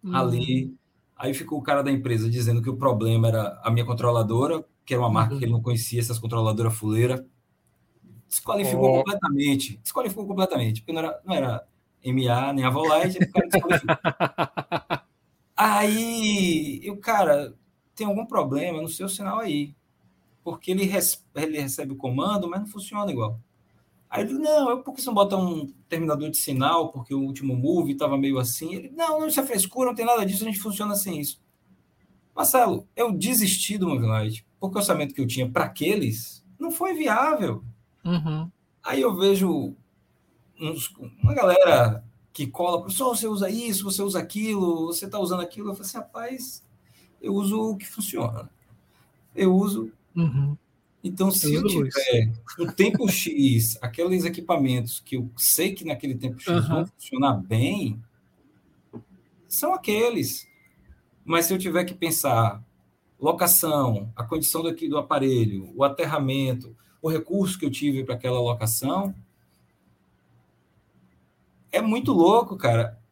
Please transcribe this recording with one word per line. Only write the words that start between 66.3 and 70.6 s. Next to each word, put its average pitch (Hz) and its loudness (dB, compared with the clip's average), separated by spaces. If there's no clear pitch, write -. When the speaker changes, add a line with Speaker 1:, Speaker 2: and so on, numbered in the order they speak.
Speaker 2:
o 160 -2
recurso 180 -2
que 156 -4
eu 135 0
tive 135 2
pra 131 -2
aquela 123 0
locação, 131 2